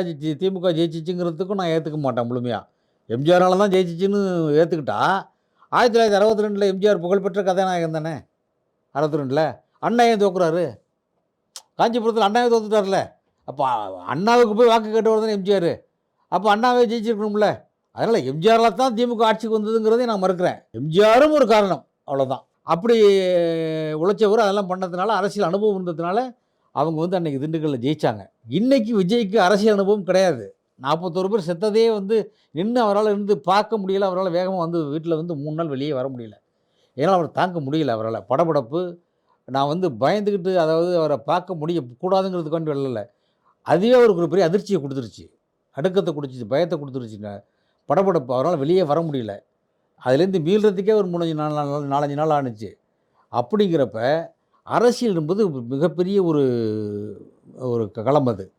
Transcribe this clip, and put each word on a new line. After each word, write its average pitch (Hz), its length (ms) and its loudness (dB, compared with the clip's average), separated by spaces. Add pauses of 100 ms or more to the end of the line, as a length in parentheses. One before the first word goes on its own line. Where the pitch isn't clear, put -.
(180)
தி-, 151 220 -4
தி 185 100 -2
மு 190 120 -6
க 180 100 2
ஜெயிச்சிச்சுங்கிறதுக்கும் 170 920 -4
நான் 165 120 -2
ஏத்துக்க 151 260 -4
மாட்டேன் 120 300 -2
முழுமையா. 120 300 -4 (500)
எம் 120 160 -4
ஜி 170 80 4
ஆரால 180 240 4
தான் 202 160 2
ஜெயிச்சிச்சுன்னு 185 460 0 (360)
ஏத்துக்கிட்டா, 151 440 0 (720)
ஆயிரத்தி 214 240 2
தொள்ளாயிரத்தி 214 240 4
அறுபத்தி 214 280 2
ரெண்டுல 202 200 0
எம் 190 160 -2
ஜி 208 60 4
ஆர் 175 140 2
புகழ்பெற்ற 190 400 0
கதாநாயகன் 180 540 0
தானே. 156 180 -6 (800)
அறுபத்தி 151 240 0
ரெண்டுல. 139 220 0 (420)
அண்ணா 233 200 2
ஏன் 226 180 4
தோக்குறாரு? 180 420 2 (1120)
காஞ்சிபுரத்துல 220 520 2
அண்ணாவே 240 220 2
தோத்துட்டார்ல. 208 500 2 (480)
அப்ப 131 120 -12 (480)
அண்ணாவுக்கு 214 480 2
போய் 233 160 4
வாக்கு 220 180 0
கேட்டவர் 220 340 0
தானே 220 140 -2
எம் 185 100 -6
ஜி 202 80 2
ஆர். 170 160 0 (600)
அப்ப 185 200 -2
அண்ணாவே 247 340 2
ஜெயிச்சிருக்கணும்ல. 208 640 -2 (460)
அதனால 190 280 0
எம் 139 200 -6
ஜி 220 60 4
ஆரால 226 260 4
தான் 254 200 0
தி 240 100 0
மு 240 120 -4
க 226 80 2
ஆட்சிக்கு 220 320 0
வந்ததுங்கிறதை 220 520 0
நான் 196 140 -2
மறுக்கிறேன். 180 360 0 (140)
எம் 135 180 -6
ஜி 180 140 4
ஆரும் 277 320 6
ஒரு 254 100 4
காரணம், 196 360 2 (220)
அவ்வளவுதான். 135 380 -2 (240)
அப்படி 185 280 2 (1000)
உழைச்சவர், 202 460 2
அதெல்லாம் 196 260 0
பண்ணதுனால, 185 440 -4
அரசியல் 196 360 -2
அனுபவம் 202 280 0
இருந்ததுனால 175 420 -4 (560)
அவங்க 156 260 0
வந்து 180 160 -2
அன்னைக்கு 151 240 -4
திண்டுக்கல்ல 156 380 -4
ஜெயிச்சாங்க. 131 440 -2 (280)
இன்னைக்கு 233 440 2
விஜய்க்கு 202 440 0
அரசியல் 202 380 4
அனுபவம் 196 280 0
கிடையாது. 180 380 2 (360)
நாற்பத்தோரு 165 500 -2
பேர் 196 180 -2
செத்ததே 208 440 2
வந்து 208 260 -2 (380)
நின்னு 226 260 0
அவரால 208 320 2
இருந்து 202 280 0
பார்க்க 208 400 0
முடியல. 190 280 0
அவரால 185 220 -2
வேகமா 185 280 -2
வந்து 170 300 -2
வீட்டுல 160 280 -2
வந்து 170 180 -6
மூணு 151 220 -6
நாள் 160 160 -4
வெளியே 143 200 -4
வர 127 160 -4
முடியல. 117 260 -14 (640)
ஏன்னா 160 160 2
அவர் 170 180 2
தாங்க 175 280 -2
முடியல 143 320 -2
அவரால. 110 260 -2 (100)
படபடப்பு. 147 520 0 (680)
நான் 139 220 -2
வந்து 180 180 -2 (100)
பயந்துகிட்டு, 190 600 0
அதாவது 165 380 2
அவரை 151 260 0
பார்க்க 175 360 -4
முடிய 165 200 -4 (180)
கூடாதுங்கிறதுக்காண்டி 175 720 -2
வரல. 135 300 -4 (680)
அதுவே 190 300 4
அவருக்கு 208 260 6
ஒரு 147 80 -2
பெரிய 185 160 2
அதிர்ச்சியை 185 340 0
கொடுத்துருச்சு, 131 440 -10 (520)
நடுக்கத்தை 175 360 0
கொடுத்துச்சு, 131 360 -10
பயத்தை 160 280 0
கொடுத்துருச்சுங்க. 117 540 -12 (580)
படபடப்பு, 165 440 2
அவரால 151 240 0
வெளியே 170 280 2
வர 151 160 0
முடியல. 127 340 -6 (640)
அதுலேருந்து 175 400 2
மீள்றதுக்கே 202 540 2
ஒரு 202 120 2
மூணஞ்சு 170 280 -4
நாள், 151 200 -4
நாலு 147 160 -2
நாள், 143 180 -6
நாலஞ்சு 143 280 -2
நாள் 151 180 2
ஆணுச்சு. 113 340 -4 (640)
அப்படிங்கிறப்ப 139 640 0 (720)
அரசியல் 214 520 2
என்பது 175 220 -2 (260)
மிகப்பெரிய 175 560 0
ஒரு, 151 180 2 (1200)
ஒரு 120 240 -2
க-, 107 140 -10
களம் 135 260 2
அது. 95 160 -6 (140)